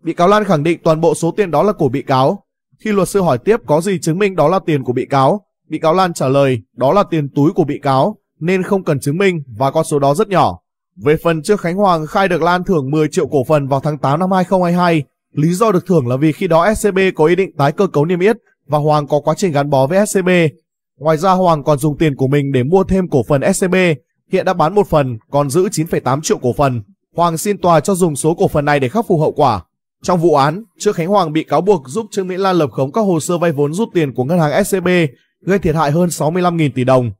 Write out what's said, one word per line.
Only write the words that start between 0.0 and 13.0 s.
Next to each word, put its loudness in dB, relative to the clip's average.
Bị -6
cáo 2
Lan 2
khẳng 0
định -2
toàn 0
bộ 2
số -2
tiền -2
đó 0
là 0
của 0
bị -4
cáo. 0
Khi -4
luật 0
sư 0
hỏi 0
tiếp 0
có 2
gì -2
chứng -2
minh 0
đó 2
là 2
tiền -2
của -4
bị -2
cáo, 0
bị -8
cáo 2
Lan 0
trả -4
lời 2
đó 0
là 2
tiền -4
túi 2
của 0
bị -4
cáo 0
nên -2
không -2
cần -2
chứng -4
minh 0
và 0
con 0
số -2
đó 2
rất 0
nhỏ. 0
Về 2
phần 0
Trương 0
Khánh -6
Hoàng 0
khai 0
được 0
Lan 0
thưởng -2
mười 2